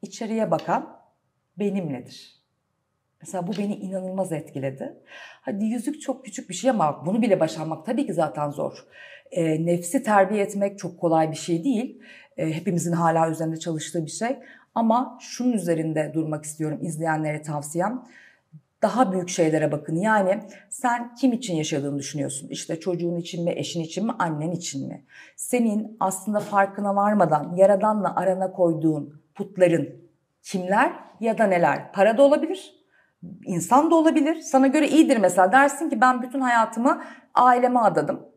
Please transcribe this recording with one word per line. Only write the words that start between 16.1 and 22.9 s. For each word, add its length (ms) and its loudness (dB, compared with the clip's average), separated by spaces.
durmak 300 -4
istiyorum 380 -6
izleyenlere 600 -4
tavsiyem. 600 -6
Daha 300 2
büyük 180 -4
şeylere 420 2
bakın. 240 -4
Yani 440 2
sen 460 -4
kim 180 2
için 220 -4
yaşadığını 440 -2
düşünüyorsun? 500 -8
İşte 300 -8
çocuğun 360 -4